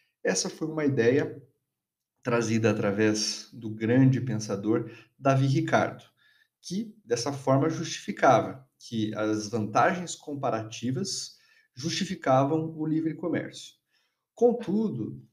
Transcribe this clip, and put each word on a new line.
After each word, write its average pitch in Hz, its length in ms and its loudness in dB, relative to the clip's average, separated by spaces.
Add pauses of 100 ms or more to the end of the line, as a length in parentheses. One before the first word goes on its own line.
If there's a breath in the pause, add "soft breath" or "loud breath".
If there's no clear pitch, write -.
(220 soft breath)
Essa - 260 0
foi - 200 -8
uma 156 160 -2
ideia 131 580 2 (800)
trazida 110 480 2
através 107 840 0
do 113 160 -10
grande 120 500 4
pensador 107 720 -2 (280 loud breath)
Davi 135 280 2
Ricardo, 131 560 0 (560 soft breath)
que 208 460 -8
dessa 123 260 -2
forma 139 380 2
justificava 131 1000 2 (120)
que 110 360 -4
as 107 340 -2
vantagens 131 640 0
comparativas 131 1200 -6 (380 soft breath)
justificavam 160 1000 0
o 156 120 -6
livre 156 280 0
comércio. - 600 -6 (600)
Contudo, 208 880 0 (100)